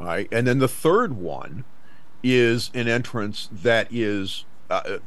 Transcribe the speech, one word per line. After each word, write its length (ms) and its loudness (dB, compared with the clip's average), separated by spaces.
all 60 -6
right? 240 -2
And 160 2
then 120 4
the 100 4
third 460 2
one 500 -6
is 520 4
an 120 0
entrance 640 -2
that 400 2
is, 540 -2
uh, 360 -2